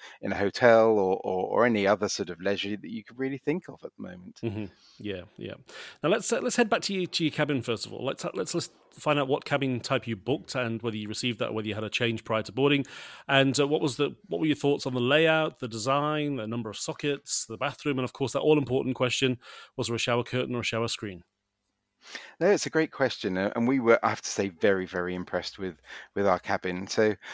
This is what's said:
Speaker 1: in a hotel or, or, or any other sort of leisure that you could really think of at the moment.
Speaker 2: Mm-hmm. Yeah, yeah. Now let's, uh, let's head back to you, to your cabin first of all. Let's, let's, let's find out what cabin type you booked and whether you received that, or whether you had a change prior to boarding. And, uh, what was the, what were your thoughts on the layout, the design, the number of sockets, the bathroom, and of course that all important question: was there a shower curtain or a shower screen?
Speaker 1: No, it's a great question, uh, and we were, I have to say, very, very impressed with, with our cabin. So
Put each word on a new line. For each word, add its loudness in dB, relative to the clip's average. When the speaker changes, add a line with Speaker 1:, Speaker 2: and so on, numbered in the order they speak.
Speaker 1:
in -6
a -2
hotel 6
or, 4
or, 0
or 4
any 2
other 4
sort -4
of -12
leisure -2
that -12
you -10
could -18
really -4
think -4
of -16
at -12
the -14
moment. -16
Speaker 2:
Mm-hmm. -4
Yeah, -8
yeah. -10
Now 2
let's, 2
uh, 0
let's 0
head 2
back 0
to -2
you, -2
to -2
your 0
cabin -2
first -4
of -12
all. -8
Let's, -6
let's, -2
let's -2
find 0
out 0
what 0
cabin 0
type -2
you -2
booked -4
and -2
whether -4
you -6
received -2
that, -2
or -6
whether -4
you -4
had -6
a -6
change 0
prior 0
to -10
boarding. 2
And, 4
uh, 4
what 0
was 2
the, -2
what -4
were 2
your 2
thoughts 0
on -2
the 0
layout, 2
the -6
design, -2
the -6
number -6
of -10
sockets, -2
the -10
bathroom, -2
and 0
of -4
course -2
that -2
all 6
important 0
question: 0
was -4
there -2
a -4
shower 0
curtain -4
or -4
a -6
shower -2
screen? -8
Speaker 1:
No, 4
it's 4
a -4
great 2
question, 0
uh, 0
and 2
we 4
were, 8
I 4
have -4
to -8
say, 0
very, 2
very -4
impressed -6
with, -8
with 2
our 6
cabin. -4
So 2